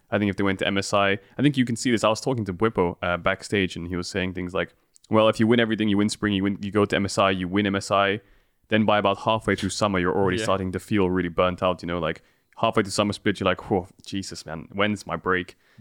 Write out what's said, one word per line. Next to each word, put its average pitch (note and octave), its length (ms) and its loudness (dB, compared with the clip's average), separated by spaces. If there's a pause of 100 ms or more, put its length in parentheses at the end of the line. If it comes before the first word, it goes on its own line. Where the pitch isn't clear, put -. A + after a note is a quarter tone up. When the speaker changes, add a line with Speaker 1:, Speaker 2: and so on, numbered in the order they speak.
(100)
Speaker 1:
I G#2 80 0
think G2+ 120 2
if F2+ 60 -2
they G2+ 80 -2
went F#2+ 160 2
to - 60 0
M G2 120 0
S - 160 -2
I, G2+ 160 4 (280)
I A#2+ 40 -2
think C#3 160 2
you B2+ 80 2
can C3 100 -2
see - 140 -2
this. A2 120 2
I G#2+ 60 4
was A2 140 0
talking A#2 240 -2
to F#2+ 80 -4
Bwipo, F#2+ 480 0
uh, F2 160 0
backstage, F#2+ 580 -2
and E2+ 120 -8
he F2+ 80 -4
was F2 120 -6
saying F#2 240 -4
things F2+ 220 -6
like, F2 200 -4 (360)
"Well, A2 180 6
if G#2+ 100 2
you A2+ 80 4
win A#2+ 140 4
everything, A2 300 0
you G2 80 2
win G#2 100 2
spring, G#2 240 -2
you F#2+ 120 0
win, G2+ 180 -2
you G2+ 80 -6
go G2+ 160 2
to - 100 0
M G2+ 80 0
S - 140 -4
I, G2 120 4
you F#2 160 -2
win G2+ 200 0
M G2 100 0
S - 140 -6
I. G2 300 2 (480)
Then A2 180 2
by G#2 120 4
about G2 200 2
halfway A2 360 0
through F#2+ 160 -2
summer, G2 280 0
you're F2+ 180 0
already F#2 220 2
Speaker 2:
Yeah. F2+ 60 -2
Speaker 1:
starting F#2+ 280 0
to F#2 80 -6
feel F#2+ 300 0
really F#2 180 0
burnt F2+ 340 0
out, F2+ 200 0
you F2 40 -8
know, F2 120 -4
like, E2 240 -4 (340)
halfway A2+ 260 0
through F#2+ 100 -10
summer G#2 200 0
split, G2+ 260 -2
you're G2+ 60 -2
like, F2+ 260 -2
'Whoa, F#2 160 0 (200)
Jesus, F#2+ 400 -10
man, D#2 260 -10
when's G2+ 340 -2
my E2+ 100 -4
break?'" F2+ 400 -2 (240)